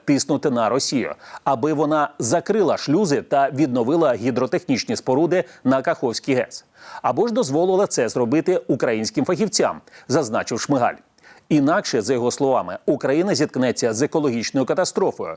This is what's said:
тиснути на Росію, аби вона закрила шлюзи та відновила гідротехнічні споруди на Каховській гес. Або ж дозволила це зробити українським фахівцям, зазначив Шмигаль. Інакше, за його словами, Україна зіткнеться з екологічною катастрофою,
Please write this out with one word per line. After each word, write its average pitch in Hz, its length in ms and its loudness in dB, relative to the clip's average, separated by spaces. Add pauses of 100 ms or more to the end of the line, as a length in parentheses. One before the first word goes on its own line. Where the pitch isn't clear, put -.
тиснути 143 460 0
на 117 180 2
Росію, 107 460 -2 (300)
аби 139 280 0
вона 147 460 0
закрила 165 580 0
шлюзи 147 460 0
та 139 280 2
відновила 135 640 0
гідротехнічні 123 840 -2
споруди 165 480 0 (200)
на 233 180 2
Каховській 139 520 -2
гес. - 300 -4 (380)
Або 139 260 0
ж 226 60 -4
дозволила 185 520 2
це 120 220 -2
зробити 139 580 0
українським 117 580 0
фахівцям, 160 560 0 (280)
зазначив 117 520 -2
Шмигаль. 120 340 2 (540)
Інакше, 151 540 2
за 107 120 -2
його 120 160 0
словами, 107 560 0
Україна 151 480 0
зіткнеться 127 600 0
з 113 80 -2
екологічною 135 640 0
катастрофою, 151 720 -2